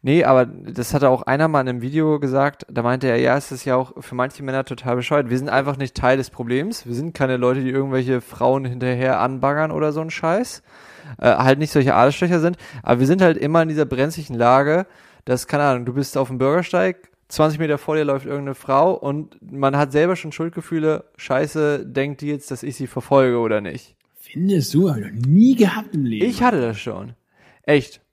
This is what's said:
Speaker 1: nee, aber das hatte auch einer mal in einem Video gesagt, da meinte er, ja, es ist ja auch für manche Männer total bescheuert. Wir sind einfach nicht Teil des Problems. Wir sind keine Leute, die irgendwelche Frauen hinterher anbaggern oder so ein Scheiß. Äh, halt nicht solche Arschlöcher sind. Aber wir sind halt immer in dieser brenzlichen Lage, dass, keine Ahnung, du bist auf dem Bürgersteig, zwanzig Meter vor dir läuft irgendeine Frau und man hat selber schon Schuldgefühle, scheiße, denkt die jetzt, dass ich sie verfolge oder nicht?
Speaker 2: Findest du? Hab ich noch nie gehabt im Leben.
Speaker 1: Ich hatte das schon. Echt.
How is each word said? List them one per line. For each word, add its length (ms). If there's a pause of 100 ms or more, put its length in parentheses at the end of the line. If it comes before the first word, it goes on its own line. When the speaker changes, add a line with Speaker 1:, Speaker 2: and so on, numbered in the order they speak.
Speaker 1:
nee, 220
aber 220
das 460
hatte 160
auch 140
einer 240
mal 140
in 80
einem 140
Video 360
gesagt, 500
da 140
meinte 240
er, 120
ja, 180
es 160
ist 140
ja 100
auch 160 (100)
für 140
manche 260
Männer 220
total 320
bescheuert. 340
Wir 80
sind 120
einfach 260
nicht 180
Teil 220
des 140
Problems. 560
Wir 80
sind 200
keine 220
Leute, 260
die 80
irgendwelche 500
Frauen 440
hinterher 560
anbaggern 500
oder 220
so 80
ein 100
Scheiß. 520 (560)
Äh, 180
halt 220
nicht 120
solche 240
Arschlöcher 460
sind. 160 (260)
Aber 180
wir 60
sind 140
halt 160
immer 240
in 80
dieser 160
brenzlichen 500
Lage, 520 (400)
dass, 200
keine 180
Ahnung, 200
du 80
bist 240
auf 120
dem 100
Bürgersteig, 720 (180)
zwanzig 300
Meter 180
vor 200
dir 80
läuft 200
irgendeine 300
Frau 400
und 420 (160)
man 240
hat 160
selber 240
schon 160
Schuldgefühle, 720 (140)
scheiße, 680
denkt 360
die 60
jetzt, 220
dass 120
ich 140
sie 100
verfolge 520
oder 220
nicht? 360 (220)
Speaker 2:
Findest 540
du? 180
Hab 60
ich 80
noch 240
nie 260
gehabt 400
im 120
Leben. 180
Speaker 1:
Ich 180
hatte 200
das 180
schon. 320 (500)
Echt. 380 (120)